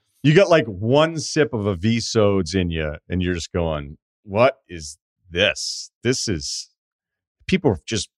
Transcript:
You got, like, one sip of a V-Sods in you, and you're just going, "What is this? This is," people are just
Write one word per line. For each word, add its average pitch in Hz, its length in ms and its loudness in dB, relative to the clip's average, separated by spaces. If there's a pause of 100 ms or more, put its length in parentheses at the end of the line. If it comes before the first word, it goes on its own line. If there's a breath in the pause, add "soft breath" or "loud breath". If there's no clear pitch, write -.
(220)
You 147 100 4
got, 180 160 6
like, 160 180 4
one 131 520 2
sip - 340 0
of 104 140 -2
a 101 80 0
V-Sods 101 800 0
in 90 160 0
you, 78 280 -4 (100)
and 90 120 -2
you're 90 140 0
just 82 180 -8
going, 76 460 -4 (240)
"What 110 360 2 (100)
is 82 280 -14 (360)
this? - 600 -2 (100)
This 127 240 -2
is," 78 440 -8 (760)
people 190 240 0
are 87 160 0
just 107 320 -6